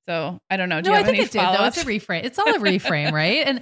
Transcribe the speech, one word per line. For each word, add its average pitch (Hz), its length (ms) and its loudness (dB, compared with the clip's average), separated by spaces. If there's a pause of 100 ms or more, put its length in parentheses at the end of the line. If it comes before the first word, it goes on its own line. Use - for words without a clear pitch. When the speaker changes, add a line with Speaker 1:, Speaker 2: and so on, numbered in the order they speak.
Speaker 1:
So 170 320 -4 (100)
I 190 60 -2
don't 185 140 -2
know. 160 100 0
Do 180 120 0
Speaker 2:
No, - 20 4
Speaker 1:
you - 20 6
Speaker 2:
I - 40 6
Speaker 1:
have 403 80 2
Speaker 2:
think 208 100 2
Speaker 1:
any 453 80 2
Speaker 2:
it - 80 -8
did, 208 80 0
though. 190 240 2
It's 226 120 0
a 339 60 -2
Speaker 1:
follow-ups? 214 220 -4
Speaker 2:
reframe. 170 180 -4
It's 254 160 -8
all 415 80 2
a 427 100 2
reframe, 175 540 0
right? 185 340 2
And 262 160 -2